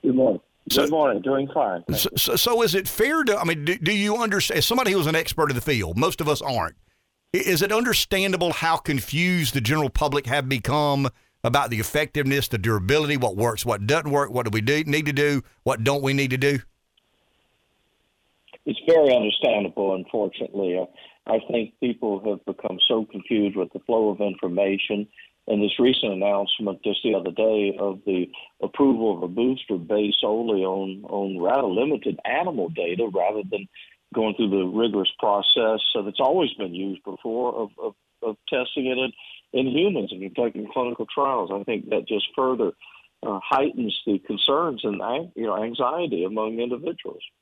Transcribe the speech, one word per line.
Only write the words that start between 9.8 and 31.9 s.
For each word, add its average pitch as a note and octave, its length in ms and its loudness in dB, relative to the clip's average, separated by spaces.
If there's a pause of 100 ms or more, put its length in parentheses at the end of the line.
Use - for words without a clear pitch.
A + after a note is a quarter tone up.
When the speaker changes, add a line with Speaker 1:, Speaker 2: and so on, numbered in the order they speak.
Speaker 2:
public C#3+ 360 0
have C3 220 0
become C#3 600 0 (340)
about A#2+ 260 2
the A2+ 80 -2
effectiveness, C#3 720 0
the A#2 100 -2
durability, A#2 580 2
what A#2 200 0
works, A2 280 0
what G#2 220 -2
doesn't D3 240 2
work, C#3+ 200 2
what B2 140 -2
do A2 60 -2
we G#2+ 100 0
do, D3 240 2
need D3+ 220 0
to D3 60 -2
do, C#3+ 300 2 (200)
what A2+ 220 -2
don't C#3 180 2
we C3+ 100 2
need C#3 180 2
to C3 60 0
do? C#3 220 2 (2000)
Speaker 1:
It's C3 200 -6
very D#3 300 8
understandable, G#2 800 2
unfortunately. F#2+ 800 -2
Uh, F2+ 100 -2 (380)
I A2 140 2 (100)
think A#2 300 -4
people A2+ 500 -2
have G2+ 160 -4
become - 340 -6 (100)
so A2 160 2
confused G#2 520 0
with F#2 160 -2
the - 80 -10
flow A2+ 300 2
of G2 100 -4
information. G2 840 0 (400)
And G#2 160 2
this G#2 160 0
recent A#2+ 340 4
announcement G2+ 680 -2
just G#2 220 -2
the - 100 2
other F#2 160 -2
day G#2 480 2
of G2 260 -4
the F#2 220 0 (340)
approval A2+ 560 2
of F2 60 -6
a F2+ 60 -4
booster A#2 480 0
based G2+ 440 0
solely G#2+ 440 0
on, G2 400 -4
on F#2+ 360 -4
rather A2+ 280 2
limited A#2 560 0